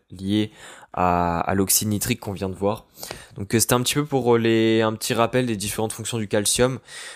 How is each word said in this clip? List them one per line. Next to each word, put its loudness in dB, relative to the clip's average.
lié -2
à, 2
à 0
l'oxyde 0
nitrique -2
qu'on -6
vient -4
de -8
voir. -2
Donc, -6
euh, 4
c'était 2
un 4
petit -2
peu 0
pour, 4
euh, 4
les, 4
un 2
petit -4
rappel 2
des -2
différentes -4
fonctions -6
du -6
calcium. 2